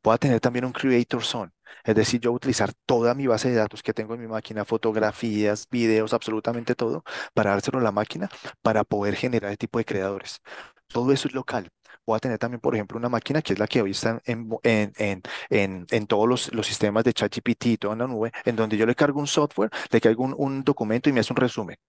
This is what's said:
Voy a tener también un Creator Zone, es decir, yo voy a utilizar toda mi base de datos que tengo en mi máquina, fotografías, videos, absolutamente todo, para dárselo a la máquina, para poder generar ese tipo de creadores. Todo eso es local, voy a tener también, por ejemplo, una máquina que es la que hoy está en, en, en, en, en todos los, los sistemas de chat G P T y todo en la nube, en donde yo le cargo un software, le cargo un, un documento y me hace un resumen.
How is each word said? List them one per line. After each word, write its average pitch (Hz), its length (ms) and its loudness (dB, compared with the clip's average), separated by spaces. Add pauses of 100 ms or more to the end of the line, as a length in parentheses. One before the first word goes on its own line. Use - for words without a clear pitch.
Voy 110 120 4
a 120 40 4
tener 123 220 2
también 123 240 0
un 127 80 -4
Creator 123 520 2
Zone, 107 280 -6 (320)
es 110 120 2
decir, 110 260 2
yo 120 100 2
voy 120 40 0
a - 20 -4
utilizar 117 340 0 (140)
toda 120 300 4
mi 139 120 -2
base 120 220 2
de 123 60 2
datos 107 260 0
que 110 120 -2
tengo 110 200 -6
en 120 80 -10
mi 117 60 -10
máquina, 110 360 -6
fotografías, 107 1040 0
videos, 110 440 2
absolutamente 117 640 -2
todo, 123 280 -2 (300)
para 104 180 2
dárselo 131 280 0
a - 20 2
la 113 100 2
máquina, 110 380 -2 (320)
para 107 220 2
poder 101 320 0
generar 113 340 -2
ese 101 80 -8
tipo - 220 -4
de 113 60 -2
creadores. 98 540 -4 (480)
Todo 123 240 0
eso 139 160 2
es - 60 -4
local, 123 360 -6 (360)
voy 110 120 2
a - 20 -2
tener 120 180 -2
también, 120 220 -4
por 131 160 0
ejemplo, 104 220 -4
una 120 120 -4
máquina 127 320 0
que - 120 -4
es 92 60 -2
la 104 80 2
que 127 140 0
hoy 98 100 0
está 113 340 -2
en, 113 240 -6 (140)
en, 107 340 2
en, 98 240 -2 (280)
en, 95 400 0
en 107 180 0
todos 107 200 4
los, 123 260 0
los 110 140 -2
sistemas 107 360 2
de 117 100 4
chat - 200 -2
G - 80 -6
P 120 140 0
T - 140 0
y 113 80 4
todo 104 160 -4
en 113 60 -8
la 120 80 -2
nube, 117 240 -4 (140)
en 120 100 0
donde 110 220 0
yo 110 80 4
le 120 100 2
cargo 143 240 2
un 143 80 -2
software, 170 420 2 (220)
le 117 100 4
cargo 113 220 4
un, 131 140 -2
un 135 260 -2
documento 120 460 0
y 139 40 2
me 120 80 4
hace 110 120 -2
un 120 40 0
resumen. 113 400 -2 (100)